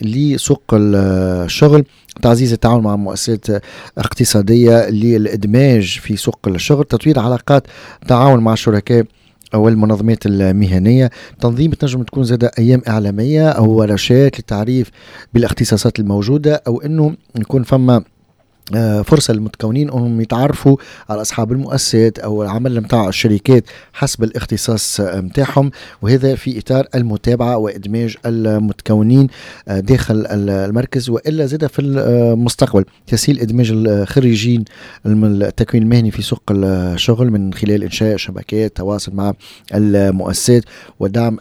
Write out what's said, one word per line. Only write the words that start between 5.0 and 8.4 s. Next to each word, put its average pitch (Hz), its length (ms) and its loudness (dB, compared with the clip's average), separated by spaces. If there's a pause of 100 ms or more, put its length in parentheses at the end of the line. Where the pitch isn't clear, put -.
في 104 140 -6
سوق - 300 -6
الشغل، 117 380 0
تطوير 139 340 0
علاقات 123 480 0 (420)
تعاون 127 320 4